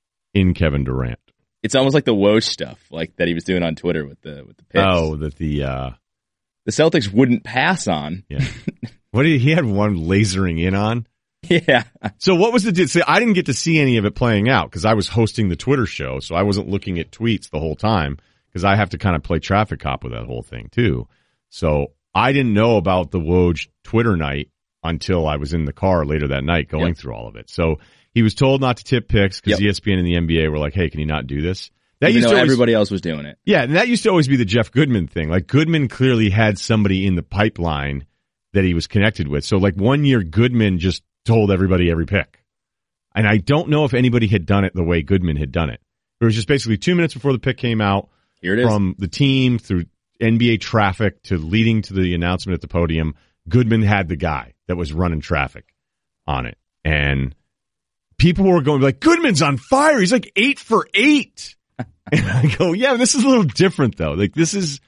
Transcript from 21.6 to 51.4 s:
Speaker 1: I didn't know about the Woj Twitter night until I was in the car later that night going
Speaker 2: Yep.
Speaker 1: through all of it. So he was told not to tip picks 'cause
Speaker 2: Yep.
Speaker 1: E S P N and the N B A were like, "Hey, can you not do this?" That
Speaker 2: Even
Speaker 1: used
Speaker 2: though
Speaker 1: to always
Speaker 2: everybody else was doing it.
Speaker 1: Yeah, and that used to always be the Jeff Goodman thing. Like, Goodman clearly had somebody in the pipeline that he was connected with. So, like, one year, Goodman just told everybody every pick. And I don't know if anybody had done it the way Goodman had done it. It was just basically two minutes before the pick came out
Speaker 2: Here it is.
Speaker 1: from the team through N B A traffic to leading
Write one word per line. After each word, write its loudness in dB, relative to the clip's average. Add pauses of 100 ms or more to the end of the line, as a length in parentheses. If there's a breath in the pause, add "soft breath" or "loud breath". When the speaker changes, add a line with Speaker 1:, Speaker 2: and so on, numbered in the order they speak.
Speaker 1:
I 2
didn't 0
know 4
about 0
the -2
Woj 2 (140)
Twitter 0
night -4 (340)
until -2
I -2
was -6
in 0
the -6
car 0
later -2
that -2
night 0
going -2
Speaker 2:
Yep. -4
Speaker 1:
through -12
all -14
of -20
it. -20
So 0 (340 soft breath)
he 4
was 2
told 2
not 0
to -20
tip -2
picks 0
'cause -2
Speaker 2:
Yep. 0
Speaker 1:
E 2
S -2
P -2
N 2
and 0
the 0
N 0
B 2
A 0
were -4
like, -4
"Hey, 0
can -10
you -4
not -4
do -6
this?" -6 (300)
That 4
Speaker 2:
Even 4
Speaker 1:
used 4
Speaker 2:
though 6
Speaker 1:
to 6
always 4
Speaker 2:
everybody 4
else 2
was -4
doing -8
it. -18
Speaker 1:
Yeah, 2
and -2
that 0
used 0
to 2
always 2
be 2
the 2
Jeff 0
Goodman 0
thing. -4
Like, -2
Goodman 0
clearly 2
had 2
somebody 0
in 0
the -2
pipeline -4 (480)
that 2
he 2
was -2
connected 0
with. -4
So, 0
like, 2
one 0
year, 2
Goodman 2
just -2 (220)
told 2
everybody 2
every -2
pick. -4 (720)
And 2
I 4
don't 0
know 2
if -2
anybody 4
had 2
done 2
it -2
the -2
way 2
Goodman 0
had -4
done -2
it. -12 (420)
It 2
was 4
just -4
basically 0
two 0
minutes 0
before -2
the -2
pick -4
came -2
out 0 (320)
Speaker 2:
Here -2
it 2
is. 2
Speaker 1:
from 0
the -6
team 0
through -4 (380)
N 2
B 2
A 2
traffic -2
to -4
leading 0